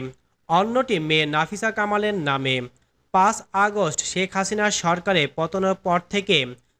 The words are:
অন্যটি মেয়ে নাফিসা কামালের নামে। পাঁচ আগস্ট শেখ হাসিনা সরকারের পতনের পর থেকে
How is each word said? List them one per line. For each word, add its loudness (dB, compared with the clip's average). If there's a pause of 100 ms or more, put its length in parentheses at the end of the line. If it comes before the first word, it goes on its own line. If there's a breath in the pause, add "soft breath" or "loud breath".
(500)
অন্যটি 2
মেয়ে 2 (100)
নাফিসা -2
কামালের -2 (120)
নামে। 0 (580)
পাঁচ 4 (300)
আগস্ট 0 (120)
শেখ -2
হাসিনা 0 (160)
সরকারের 0
পতনের -2
পর 0 (100)
থেকে 0 (420)